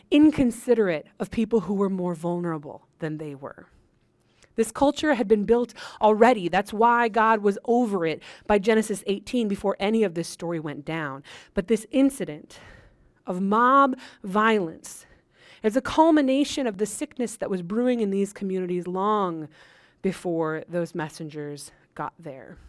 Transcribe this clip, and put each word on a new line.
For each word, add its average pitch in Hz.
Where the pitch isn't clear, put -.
inconsiderate 240
of -
people 220
who 175
were 202
more 180
vulnerable 165
than 156
they 151
were. -
This 226
culture 285
had 214
been 208
built 233
already. 214
That's 190
why 233
God 220
was 202
over 226
it 156
by 208
Genesis 220
eighteen 208
before 196
any 220
of 185
this 165
story 170
went 147
down. 147
But 185
this 214
incident 208
of 180
mob 247
violence 208
is 220
a 262
culmination 294
of 202
the 208
sickness -
that -
was 190
brewing 233
in 208
these 196
communities 185
long 185
before 165
those 170
messengers 147
got -
there. 135